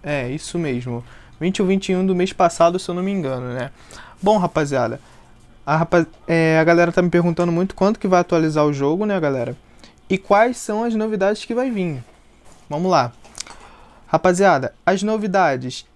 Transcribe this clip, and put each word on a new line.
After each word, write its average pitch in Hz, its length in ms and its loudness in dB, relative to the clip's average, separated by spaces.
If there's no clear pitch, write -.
É, 143 300 -6
isso 156 260 -8
mesmo. 123 460 -6
Vinte 185 220 -2
ou 190 60 2
vinte 190 220 0
e 190 60 2
um 185 80 0
do 190 120 2
mês 180 180 -2
passado, 170 460 2
se - 100 -8
eu 175 60 -6
não 180 80 -4
me 190 80 -4
engano, 131 420 -4
né? 127 160 -6
Bom, 208 200 2
rapaziada, 143 600 -2
a 147 140 -2
rapa-, 165 300 2
é, 165 320 2
a 160 40 4
galera 170 280 4
tá 180 120 2
me 180 80 2
perguntando 175 400 2
muito 180 240 -2
quando 208 240 0
que - 80 -4
vai 185 140 4
atualizar 156 440 2
o 147 80 2
jogo, 147 320 -2
né, 202 140 -2
galera? 135 360 -4
E 190 80 0
quais 220 400 2
são 220 260 -6
as 233 120 -2
novidades 214 500 -2
que - 80 -8
vai 247 160 -2
vir. 175 340 -4
Vamos 160 220 -4
lá. 131 220 2
Rapaziada, 175 680 2
as 190 200 0
novidades 185 840 -2